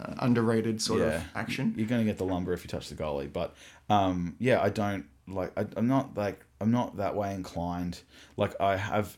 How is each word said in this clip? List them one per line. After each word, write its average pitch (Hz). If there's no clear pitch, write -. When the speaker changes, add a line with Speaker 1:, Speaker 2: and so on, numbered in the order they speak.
Speaker 1:
underrated 113
sort 110
Speaker 2:
Yeah. 110
Speaker 1:
of 80
action. 113
Speaker 2:
You're 110
gonna 117
get 107
the 95
lumber 90
if 85
you -
touch 69
the 76
goalie. 73
But, 85
um, 92
yeah, 117
I 101
don't, 101
like, 92
I, 104
I'm 113
not, 135
like, 101
I'm 107
not 120
that 95
way 98
inclined. 87
Like, -
I 98
have 101